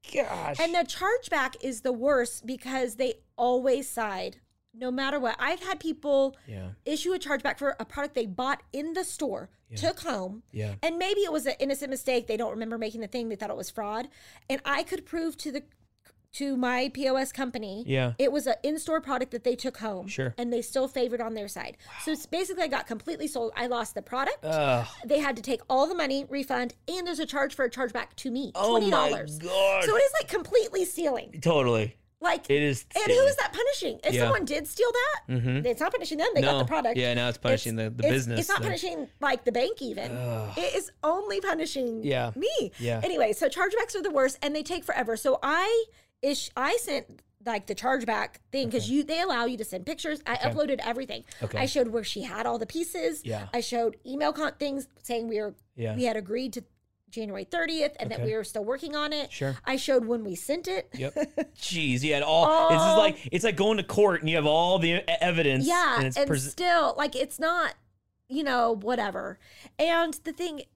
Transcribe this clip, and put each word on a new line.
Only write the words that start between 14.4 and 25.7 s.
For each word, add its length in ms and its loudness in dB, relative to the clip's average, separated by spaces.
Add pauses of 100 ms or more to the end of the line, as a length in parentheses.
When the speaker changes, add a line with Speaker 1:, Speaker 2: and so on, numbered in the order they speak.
Speaker 2:
And 160 -2
I 180 0
could 220 -8
prove 320 -4
to 140 -8
the, 120 -6 (720)
to 220 -2
my 380 2
P 160 -2
O 80 4
S 160 0
company, 520 -6
Speaker 1:
Yeah. 320 2
Speaker 2:
it 140 4
was 160 -2
an 160 2
in-store 380 0
product 300 -2
that 120 -8
they 120 2
took 240 -6
home. 280 -6
Speaker 1:
Sure. 300 -4
Speaker 2:
And 160 -4
they 80 0
still 260 -2
favored 320 -2
on 140 -4
their 160 -8
side. 260 -10 (300)
So 60 0
it's 140 -4
basically 380 -2
I 60 0
got 180 -2
completely 400 -6
sold. 300 -2
I 100 -2
lost 280 -2
the 60 -6
product. 420 -4
Speaker 1:
Ugh. 440 2 (160)
Speaker 2:
They 160 2
had 160 0
to 60 -12
take 180 -2 (100)
all 180 4